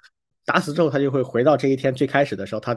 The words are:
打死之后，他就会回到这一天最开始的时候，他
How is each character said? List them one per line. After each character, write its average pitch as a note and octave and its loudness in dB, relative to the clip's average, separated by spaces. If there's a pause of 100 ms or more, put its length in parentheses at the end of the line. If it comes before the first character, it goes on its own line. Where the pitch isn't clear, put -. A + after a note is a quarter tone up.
(460)
打 C3 2
死 D3+ -4
之 E3+ 0
后， D#3 2
他 C#3 0
就 C#3 0
会 C3 0
回 B2 0
到 D3 4
这 C3+ 0
一 C3+ 2
天 C3+ -2
最 C#3 0
开 C#3 2
始 C#3+ -4
的 G2 -8
时 G2 -10
候， G#2 -6
他 A#2+ -4